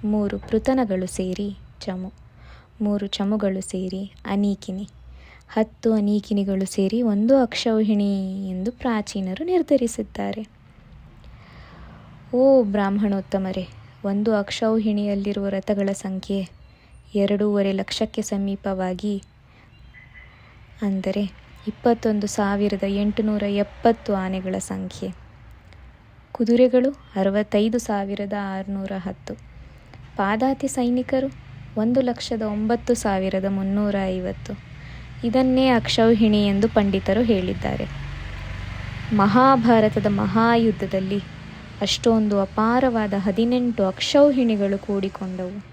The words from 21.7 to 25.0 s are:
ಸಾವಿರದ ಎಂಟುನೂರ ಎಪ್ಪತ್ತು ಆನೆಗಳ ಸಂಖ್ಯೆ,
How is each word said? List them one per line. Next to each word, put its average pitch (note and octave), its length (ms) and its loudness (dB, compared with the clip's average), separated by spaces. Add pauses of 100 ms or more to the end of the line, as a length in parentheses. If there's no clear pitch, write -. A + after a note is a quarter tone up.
ಸಾವಿರದ G3+ 600 0
ಎಂಟುನೂರ G#3 560 0
ಎಪ್ಪತ್ತು G3+ 680 0
ಆನೆಗಳ F#3+ 440 -4
ಸಂಖ್ಯೆ, F#3+ 540 -8 (1200)